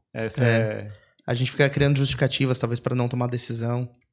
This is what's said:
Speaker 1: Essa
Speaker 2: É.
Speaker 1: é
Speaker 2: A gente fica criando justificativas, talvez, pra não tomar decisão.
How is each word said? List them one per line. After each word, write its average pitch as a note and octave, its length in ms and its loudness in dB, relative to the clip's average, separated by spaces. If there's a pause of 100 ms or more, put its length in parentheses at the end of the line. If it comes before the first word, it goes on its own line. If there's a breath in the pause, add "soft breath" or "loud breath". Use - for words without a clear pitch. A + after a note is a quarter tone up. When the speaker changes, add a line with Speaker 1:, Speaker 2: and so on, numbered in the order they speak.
(140)
Speaker 1:
Essa A2+ 300 -2
Speaker 2:
É. A#2+ 40 6
Speaker 1:
é G#2+ 440 0 (340 loud breath)
Speaker 2:
A - 80 -2
gente B2 160 0
fica C#3+ 180 4
criando C#3+ 300 2
justificativas, C3 600 0
talvez, A#2+ 200 -2
pra B2 140 -4
não B2 140 0
tomar B2 180 -2
decisão. A#2+ 640 -4 (240)